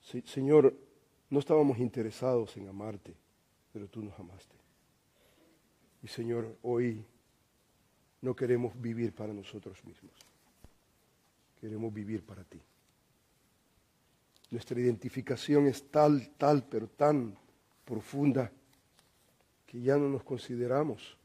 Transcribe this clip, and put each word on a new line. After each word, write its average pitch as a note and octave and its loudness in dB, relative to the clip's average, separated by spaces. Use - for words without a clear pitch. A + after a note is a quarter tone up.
Se-, - -12
Señor, C#3 6
no C#3 2
estábamos C#3+ 4
interesados A#2 -2
en G2+ -14
amarte, G2 -14
pero G2+ -14
tú A2+ -14
nos G2+ -14
amaste. F#2 -20
Y, A#2 -18
Señor, A#2 -6
hoy A#2+ -2
no B2+ -4
queremos B2 -2
vivir A#2 -4
para G#2+ -10
nosotros G2 -16
mismos. - -20
Queremos G#2+ -8
vivir G#2 -8
para F#2+ -18
ti. - -20
Nuestra A#2+ -6
identificación B2 2
es C3 -2
tal, D3 4
tal, C#3+ 4
pero A2+ -6
tan C3+ 0
profunda C3 -2
que A#2+ -14
ya C3+ 4
no C#3+ 2
nos C3+ -2
consideramos. B2 -4